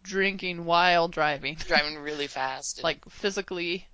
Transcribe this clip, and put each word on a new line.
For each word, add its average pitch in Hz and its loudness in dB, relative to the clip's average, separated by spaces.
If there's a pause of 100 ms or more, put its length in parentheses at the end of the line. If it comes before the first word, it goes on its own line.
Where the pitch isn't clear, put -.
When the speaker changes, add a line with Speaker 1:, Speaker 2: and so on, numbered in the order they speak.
Speaker 1:
drinking 190 -2
while 170 6
driving. 151 0
<laughs> - -8
Speaker 2:
Driving 151 2
really 147 -4
fast. 131 -6
And - -8
Speaker 1:
Like, 160 -2
physically, 185 -4